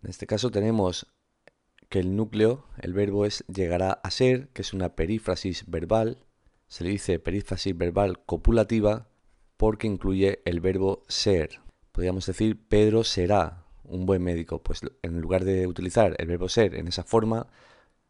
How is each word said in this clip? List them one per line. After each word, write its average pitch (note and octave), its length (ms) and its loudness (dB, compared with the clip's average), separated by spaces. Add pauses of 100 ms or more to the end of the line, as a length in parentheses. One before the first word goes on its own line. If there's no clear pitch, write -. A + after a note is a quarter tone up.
En G2+ 80 -12
este - 160 -14
caso A2 240 -2
tenemos G2+ 560 0 (800)
que G2 120 -2
el F#2 160 0
núcleo, A2 500 0 (120)
el F2+ 140 -8
verbo G2+ 340 0
es - 200 -6
llegará F#2 460 0
a - 180 -8
ser, B2+ 380 2
que - 140 -10
es - 100 -10
una F#2 240 -4
perífrasis F#2 680 -4
verbal. A2 520 0 (500)
Se - 160 -10
le F2+ 60 -2
dice G2 280 -2
perífrasis F#2+ 580 -4
verbal F2 500 0
copulativa A2 840 2 (480)
porque A2 300 0
incluye G2 580 2
el F2 160 0
verbo F#2+ 480 0
ser. F2 520 0 (320)
Podríamos F#2 340 -2
decir, A2 320 0 (100)
Pedro G#2+ 360 6
será F2+ 640 0 (180)
un F#2 220 -6
buen F#2 160 4
médico. E2+ 400 -4
Pues D#2 180 -2 (220)
en E2+ 180 -4
lugar F2+ 240 0
de F#2 220 2
utilizar F2+ 520 0
el E2 80 -6
verbo F2 220 -4
ser G#2 260 2
en E2+ 140 -6
esa E2+ 160 -6
forma, A2+ 440 0 (600)